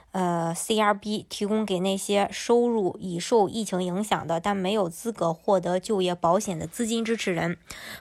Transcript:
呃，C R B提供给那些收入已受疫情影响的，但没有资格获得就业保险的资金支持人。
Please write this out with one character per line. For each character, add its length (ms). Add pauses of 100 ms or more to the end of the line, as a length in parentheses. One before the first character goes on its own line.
(120)
呃 420
，C 260
R 140
B 340
提 180
供 200
给 140
那 180
些 340
收 380
入 300
已 200
受 300
疫 160
情 180
影 200
响 240
的， 120
但 160
没 160
有 160
资 240
格 220
获 260
得 200
就 220
业 140
保 240
险 180
的 100
资 200
金 160
支 140
持 160
人。 240 (440)